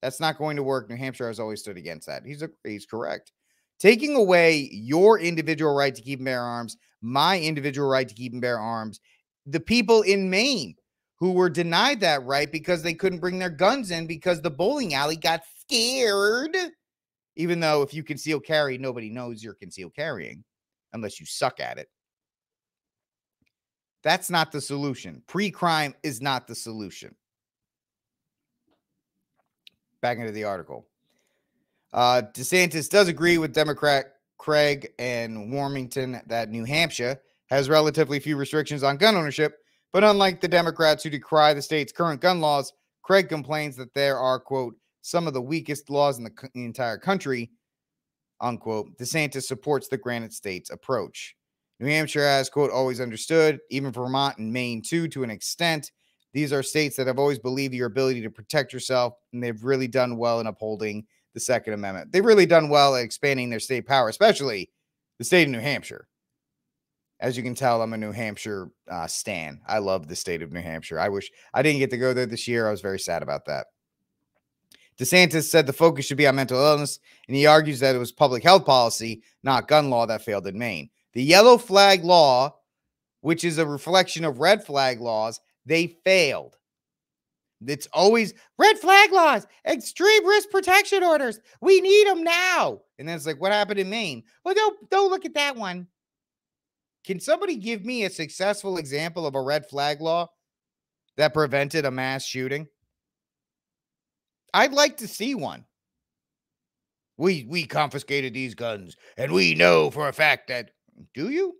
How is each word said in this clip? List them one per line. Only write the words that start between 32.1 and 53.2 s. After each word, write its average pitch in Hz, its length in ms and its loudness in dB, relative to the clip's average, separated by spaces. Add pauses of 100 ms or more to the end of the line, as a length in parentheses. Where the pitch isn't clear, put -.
DeSantis 165 560 0
does 202 180 6
agree 170 320 2
with 156 140 -2
Democrat 147 600 0 (240)
Craig 147 500 0 (100)
and 117 540 -8
Warmington 135 720 -8
that 113 240 -6
New 113 140 -8
Hampshire 139 560 -2 (300)
has 135 180 0
relatively 151 500 4
few 147 180 -4
restrictions 143 460 -4
on 139 140 2
gun 208 200 4
ownership, 151 420 -2 (340)
but 190 100 4
unlike 196 380 4
the 180 80 -2
Democrats 165 560 2
who 160 60 -6
decry 151 420 4
the 143 80 0
state's 151 320 -4
current 160 300 -4
gun 180 180 2
laws, 147 320 0 (300)
Craig 185 260 4
complains 147 480 -6
that 127 160 -16
there 139 260 2
are, 127 220 0
quote, 131 340 -6 (280)
"some 170 260 -2
of 143 60 -6
the 127 80 -2
weakest 147 480 -8
laws 143 260 2
in 120 80 -14
the 113 60 -14
co-, - 240 -20
entire 120 420 -6
country," 135 540 -4 (880)
unquote. 110 560 -6
DeSantis 135 460 -6
supports 135 460 -4
the 135 100 -6
Granite 117 340 -8
State's 92 380 -10
approach. - 640 -8 (440)
New 120 80 -6
Hampshire 151 340 -2
has, 139 260 2
quote, 143 220 0
"always 127 300 -2
understood, 143 580 0 (120)